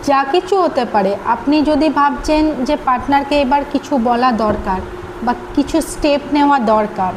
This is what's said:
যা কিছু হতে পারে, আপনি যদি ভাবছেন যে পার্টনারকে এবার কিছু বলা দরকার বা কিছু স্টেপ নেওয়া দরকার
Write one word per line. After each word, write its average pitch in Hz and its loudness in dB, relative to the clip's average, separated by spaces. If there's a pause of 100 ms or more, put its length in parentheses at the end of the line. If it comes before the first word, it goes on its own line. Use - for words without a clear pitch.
যা 277 4 (120)
কিছু 359 2 (100)
হতে 269 0
পারে, 202 2 (220)
আপনি 277 0 (140)
যদি 302 2 (100)
ভাবছেন 285 2 (260)
যে 302 2 (120)
পার্টনারকে 277 0
এবার 277 2 (100)
কিছু - -2 (160)
বলা 240 2 (140)
দরকার 208 -2 (440)
বা 240 0 (240)
কিছু 285 0 (120)
স্টেপ 285 0 (140)
নেওয়া 285 4 (160)
দরকার 202 -2